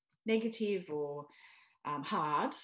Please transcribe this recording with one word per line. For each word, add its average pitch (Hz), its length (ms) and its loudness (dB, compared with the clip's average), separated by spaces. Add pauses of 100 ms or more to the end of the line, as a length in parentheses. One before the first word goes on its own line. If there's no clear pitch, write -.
(260)
negative 220 640 2
or, 147 360 -2 (580)
um, 143 180 -2
hard, 175 600 2